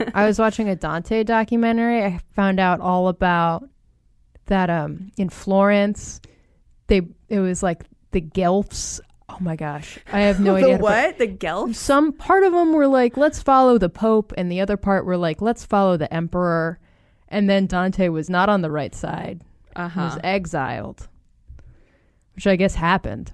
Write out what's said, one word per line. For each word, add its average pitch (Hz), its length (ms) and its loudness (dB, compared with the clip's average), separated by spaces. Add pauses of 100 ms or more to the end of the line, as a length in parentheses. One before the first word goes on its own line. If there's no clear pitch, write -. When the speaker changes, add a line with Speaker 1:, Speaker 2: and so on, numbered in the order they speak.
Speaker 1:
<laughs> 226 60 -8
Speaker 2:
I 202 120 2
was 208 140 2
watching 220 280 0
a 190 80 -2
Dante 170 480 -4
documentary. 226 800 0
I 180 160 -4 (160)
found 196 240 2
out 180 220 2
all 180 260 0
about 175 560 0 (840)
that, 185 220 0
um, 160 480 -6
in 190 120 -2
Florence. 202 920 0 (680)
They, 196 140 4 (280)
it 208 100 0
was, 185 240 -2
like, 170 200 -2 (280)
the 190 100 -2
Guelphs. 185 800 -2 (300)
Oh - 100 -18
my 170 160 -4
gosh. 151 440 -10 (120)
I 202 100 2
have 202 180 4
no 196 160 4
Speaker 1:
<laughs> - 0 -
The 190 80 4
Speaker 2:
idea 254 100 8
how - 40 2
to 180 60 -2
put - 0 -
Speaker 1:
what? 233 360 2
The 233 80 0
Guelphs? 190 520 -6
Speaker 2:
Some 294 340 2
part 381 300 2
of 370 100 4
'em 339 200 2
were 294 140 4
like, 254 280 2
"Let's 294 260 0
follow 262 360 6
the 185 120 0
Pope," 220 480 0
and 180 140 -4
the 180 80 -4
other 196 160 -2
part 196 300 0
were 180 120 -2
like, 165 240 -2
"Let's 233 220 -2
follow 196 340 2
the 151 160 -4
Emperor." 165 680 -2 (500)
And 202 200 0
then 196 180 2
Dante 185 420 0
was 156 200 -4
not 180 200 2
on 202 140 2
the 156 80 -4
right 147 220 -6
side. 165 480 -10 (340)
He 202 60 -10
was 185 140 -10
Speaker 1:
Uh-huh. 139 280 -4
Speaker 2:
exiled, 160 840 -6 (1300)
which 190 120 -4
I 190 80 4
guess 185 200 0
happened. 170 580 -2